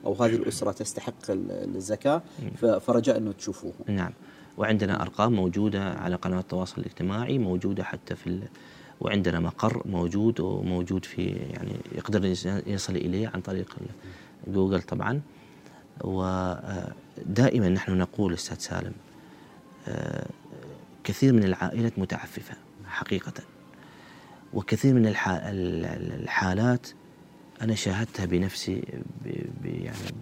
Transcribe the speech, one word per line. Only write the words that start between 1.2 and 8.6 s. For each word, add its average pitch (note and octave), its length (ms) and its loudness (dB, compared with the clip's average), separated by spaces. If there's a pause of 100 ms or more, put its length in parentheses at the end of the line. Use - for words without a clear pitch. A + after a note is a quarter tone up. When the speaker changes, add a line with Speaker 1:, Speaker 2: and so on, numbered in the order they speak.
Speaker 1:
ال-، F#2 460 -2
الزكاة"، G#2+ 460 0 (200)
Speaker 2:
مم. G#2 80 -4 (100)
Speaker 1:
ف-، A#2+ 60 4 (180)
فرجاء A#2 340 4
إنه G#2+ 140 -2
تشوفوه. - 400 -8 (160)
Speaker 2:
نعم. F#2 240 0 (460)
وعندنا G#2 440 2
أرقام A2+ 300 2
موجودة G2 580 2
على F2+ 260 -2
قنوات F#2 260 0
التواصل F#2 380 -4
الاجتماعي، G#2+ 580 -2
موجودة F#2+ 460 0
حتى - 320 -6
في - 100 -12
ال-، F2+ 220 -4 (520)